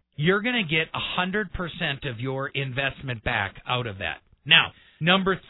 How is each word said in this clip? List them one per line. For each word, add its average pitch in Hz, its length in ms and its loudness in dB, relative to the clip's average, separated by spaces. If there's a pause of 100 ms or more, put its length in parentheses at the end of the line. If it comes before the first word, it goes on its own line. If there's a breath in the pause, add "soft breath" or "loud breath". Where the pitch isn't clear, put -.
(160)
you're 180 260 4
gonna 240 200 0
get 160 320 0
a 131 60 -4 (160)
hundred 185 360 -2
percent 160 520 -6
of 120 160 -6
your 131 280 -4
investment 135 760 -4
back 107 320 -2 (100)
out 123 200 0
of 101 120 -8
that. 82 200 -6 (260)
Now, 143 280 6 (280 soft breath)
number 185 500 2